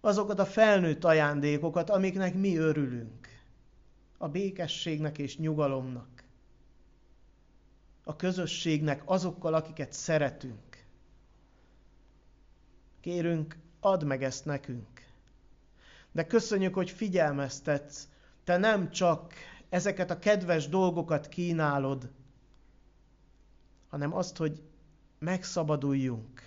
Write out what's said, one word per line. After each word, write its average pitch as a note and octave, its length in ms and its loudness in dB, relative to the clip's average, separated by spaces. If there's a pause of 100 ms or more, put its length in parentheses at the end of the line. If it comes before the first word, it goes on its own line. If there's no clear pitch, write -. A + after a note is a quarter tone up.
Azokat G#3 380 2
a G3 80 4
felnőtt F#3+ 580 4
ajándékokat, D3+ 840 4
amiknek F#3+ 440 2
mi F#3+ 220 2
örülünk. C#3+ 720 0 (920)
A E3 100 -6
békességnek D#3 920 -4
és C#3+ 200 -6
nyugalomnak. C#3 840 -2 (1800)
A D3+ 120 -8
közösségnek D#3 880 -2
azokkal, F3+ 500 -2
akiket D#3 380 -4
szeretünk. C3+ 920 -4 (2250)
Kérünk, E3+ 560 -2 (240)
add F#3+ 240 2
meg C3+ 180 0
ezt C3 220 -4
nekünk. C3 600 -8 (1120)
De D#3+ 100 -2
köszönjük, G3 480 2
hogy F#3 160 -2
figyelmeztetsz. D3 1160 -2 (360)
Te F3+ 120 2
nem G3 340 2
csak - 420 0 (360)
ezeket F3+ 420 0
a E3+ 80 -4
kedves F3 500 2
dolgokat E3 600 0
kínálod, C#3+ 840 -2 (1800)
hanem D3 260 -4
azt, F3+ 220 -4
hogy D#3 260 -4 (560)
megszabaduljunk C#3+ 1300 -2